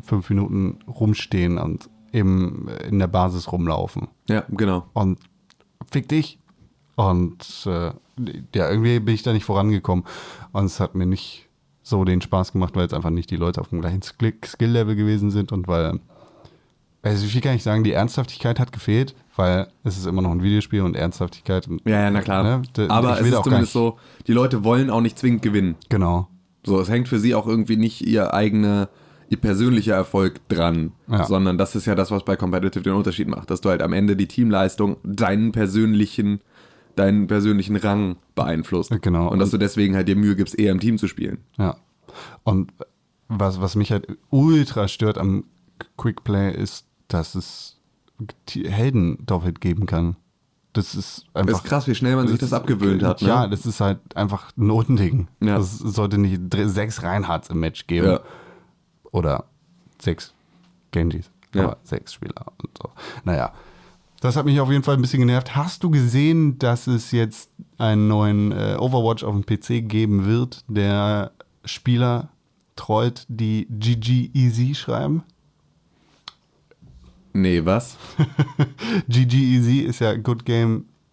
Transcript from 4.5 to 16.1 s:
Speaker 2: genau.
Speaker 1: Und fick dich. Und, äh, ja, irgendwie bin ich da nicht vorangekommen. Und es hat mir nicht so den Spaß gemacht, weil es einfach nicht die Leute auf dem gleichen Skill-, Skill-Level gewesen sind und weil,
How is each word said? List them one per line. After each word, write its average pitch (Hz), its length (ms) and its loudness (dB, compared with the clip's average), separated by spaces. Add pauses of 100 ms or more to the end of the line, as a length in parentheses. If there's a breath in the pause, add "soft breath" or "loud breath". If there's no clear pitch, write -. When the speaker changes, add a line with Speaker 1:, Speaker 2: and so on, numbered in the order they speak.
Speaker 2:
genau. 98 440 0
Speaker 1:
Und 95 240 0 (720)
fick - 180 -4
dich. 151 300 -2 (580)
Und, 90 480 0 (220)
äh, 85 260 -2 (600)
ja, 85 160 0
irgendwie 117 300 2
bin 110 140 0
ich 107 80 -4
da 120 100 0
nicht 107 120 0
vorangekommen. 98 600 0 (480 loud breath)
Und 98 120 0
es 92 160 -2
hat 95 140 -2
mir 92 120 0
nicht - 400 -6 (360)
so 98 220 0
den 90 160 2
Spaß 92 320 -2
gemacht, 92 240 -2
weil 90 100 0
es 82 60 -4
einfach 80 180 -2
nicht 85 200 -4
die 95 60 -4
Leute 85 240 -2
auf - 80 -8
dem 87 120 -4
gleichen 87 220 -4
Skill-, - 320 -4 (100)
Skill-Level 117 520 0
gewesen 104 340 2
sind 101 220 -2
und 92 160 -4
weil, 82 320 0 (1040 loud breath)